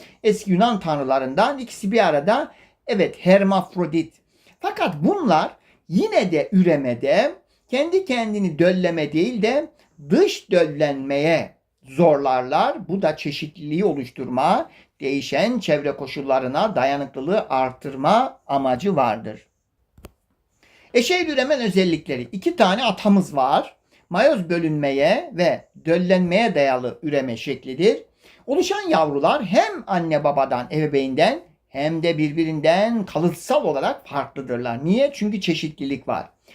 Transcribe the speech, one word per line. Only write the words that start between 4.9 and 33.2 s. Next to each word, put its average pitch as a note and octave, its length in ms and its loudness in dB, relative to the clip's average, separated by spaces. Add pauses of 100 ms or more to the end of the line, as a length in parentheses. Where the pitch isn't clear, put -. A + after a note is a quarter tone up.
bunlar A3+ 500 2 (380)
yine C4 420 2
de D3 200 0
üremede D#3+ 840 2 (320)
kendi E4+ 380 0
kendini G#3 540 -2
dölleme E3+ 540 2
değil G3+ 280 0
de C4+ 260 0 (420)
dış D4+ 420 2
döllenmeye C#3+ 1000 0 (300)
zorlarlar. D3 1040 2
Bu F#3+ 140 -4
da D#3 160 0
çeşitliliği D3+ 680 -6
oluşturma, C#3+ 840 -2 (320)
değişen C#3+ 580 -2
çevre D3 320 0
koşullarına C3+ 840 -2
dayanıklılığı C#3 760 -2
artırma C#3 960 -2
amacı C#3 480 -2
vardır. A2+ 520 -2 (1500)
Eşeyli D#4+ 380 2
üremen C4 300 0
özellikleri. F3 600 0 (100)
İki E4 240 -4
tane G#3 280 2
atamız G3+ 520 2
var. C#3 400 0 (340)
Mayoz G3+ 400 2
bölünmeye D#3+ 840 0
ve D#3+ 320 0 (200)
döllenmeye F3+ 680 2
dayalı B2+ 480 0
üreme C3 340 -2
şeklidir. C#3 640 -2 (440)
Oluşan F#4 420 -2
yavrular D#3+ 560 0
hem D#4+ 420 0
anne E3 360 -2
babadan, C3+ 480 0
ebeveynden D3+ 680 0 (300)
hem D#3 340 -4
de E3+ 140 0
birbirinden D#3+ 880 0
kalıtsal F3 600 -2